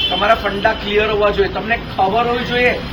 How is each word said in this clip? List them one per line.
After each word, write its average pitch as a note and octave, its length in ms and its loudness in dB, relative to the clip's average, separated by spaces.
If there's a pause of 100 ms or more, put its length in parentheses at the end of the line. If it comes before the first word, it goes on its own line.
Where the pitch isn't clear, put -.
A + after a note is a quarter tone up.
તમારા G3+ 260 2
ફંડા G#3 380 0
ક્લિયર G#3 380 0
હોવા G#3 180 2
જોઈએ, F#3+ 200 2
તમને G#3+ 300 -2 (180)
ખબર G#3 300 2
હોવી A#3+ 180 -2
જોઈએ A#3+ 340 0 (140)